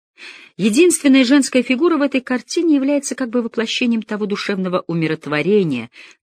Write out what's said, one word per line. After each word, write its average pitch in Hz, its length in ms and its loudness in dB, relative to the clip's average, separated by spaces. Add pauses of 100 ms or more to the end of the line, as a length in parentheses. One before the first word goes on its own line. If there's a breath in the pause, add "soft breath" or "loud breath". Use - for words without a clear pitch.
(560 loud breath)
Единственная 269 680 4
женская 254 380 2
фигура 294 340 0
в 277 60 0
этой 277 180 0
картине 294 560 -2
является 277 380 -2
как 247 160 -8
бы 240 120 -2
воплощением 226 600 -2
того 214 240 -6
душевного 190 600 -4
умиротворения, 156 1040 -2 (320 loud breath)